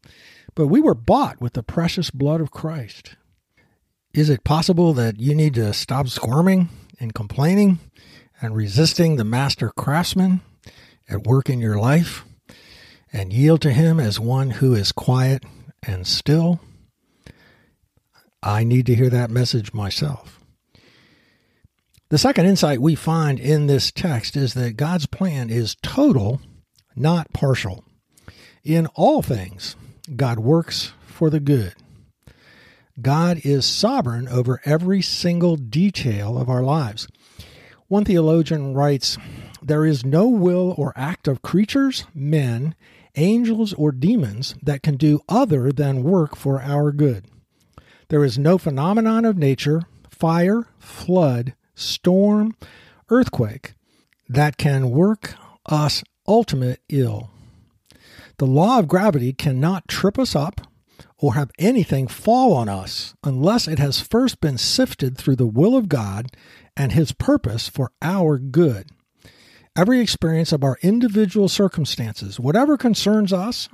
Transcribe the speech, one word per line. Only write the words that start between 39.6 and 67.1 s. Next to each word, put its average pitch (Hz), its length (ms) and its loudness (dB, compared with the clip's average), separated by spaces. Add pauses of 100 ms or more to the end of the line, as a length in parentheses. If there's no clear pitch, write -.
There 151 240 0
is 143 180 0
no 156 220 4
will 180 500 2
or 135 200 -4
act 143 320 -6
of 135 140 -2
creatures, 254 720 0
men, 143 600 -2 (400)
angels, 220 600 0
or 151 180 0
demons 131 680 -2
that 139 220 -4
can 147 140 0
do 147 320 2
other 160 420 2
than 135 320 -2
work 165 320 0
for 135 260 -2
our 143 300 0
good. 143 360 0 (800)
There 147 160 2
is 120 120 0
no 156 220 4
phenomenon 214 640 0
of 220 140 2
nature, 147 440 0 (260)
fire, 175 580 0 (140)
flood, 131 760 0 (260)
storm, 208 760 2 (520)
earthquake 131 640 0 (540)
that 147 280 0
can 135 340 0
work 180 440 0 (320)
us 151 380 -2 (240)
ultimate 139 600 0
ill. 113 420 -2 (1080)
The 139 80 0
law 170 320 4
of 170 100 2
gravity 151 440 2
cannot 151 560 -2
trip - 300 0
us 262 180 0
up 165 240 -4 (580)
or 135 160 0
have 139 240 -2
anything 160 480 0
fall 247 480 2
on 117 140 -2
us - 460 -8 (100)
unless 147 440 0
it 156 100 -4
has 143 220 0
first 240 400 0
been 143 160 -2
sifted 135 600 -2
through 135 180 0
the 123 100 2
will 151 300 2
of 226 120 0
God 113 400 -4 (480)
and 135 160 -2
his 147 200 2